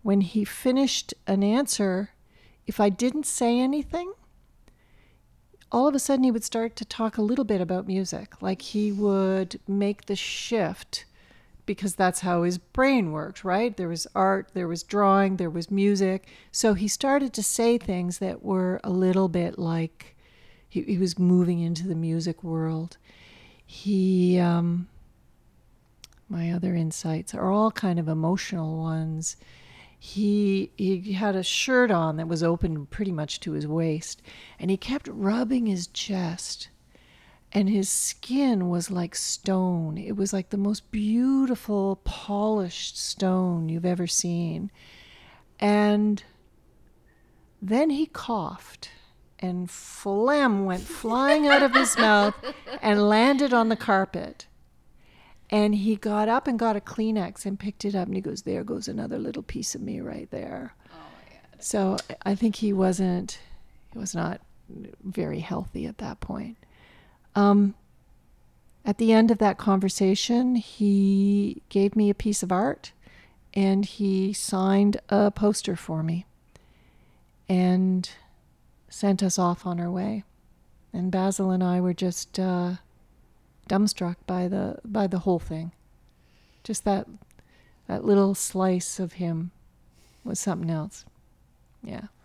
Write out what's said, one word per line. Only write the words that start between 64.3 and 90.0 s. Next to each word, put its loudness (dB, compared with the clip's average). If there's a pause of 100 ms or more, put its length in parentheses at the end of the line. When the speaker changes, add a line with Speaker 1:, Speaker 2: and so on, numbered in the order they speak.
Speaker 1:
very -4
healthy -8
at -12
that -10
point. -10 (800)
Um, 6 (1080)
at -2
the 4
end 8
of 4
that 2
conversation, 2
he 2
gave 2
me 4
a 2
piece -2
of -4
art, -2 (640)
and 2
he -2
signed 2
a 4
poster 0
for -6
me -4 (1200)
and 2 (800)
sent 0
us 2
off 0
on -4
our -4
way. -4 (680)
And -2
Basil 0
and 2
I 2
were 2
just, -4
uh, 0 (920)
dumbstruck 0 (100)
by -2
the, -4
by 0
the -2
whole 2
thing. -8 (920)
Just -6
that, 0 (840)
that -4
little 6
slice -2
of -6
him -4 (720)